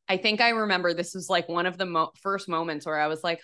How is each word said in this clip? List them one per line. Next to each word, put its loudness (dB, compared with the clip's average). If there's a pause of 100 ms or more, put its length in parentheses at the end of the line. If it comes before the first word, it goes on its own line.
I 2
think 2
I 6
remember 2
this -4
was, -10
like, 2
one 0
of -2
the -2
mo-, 0 (100)
first -4
moments -4
where 0
I 2
was -2
like, -2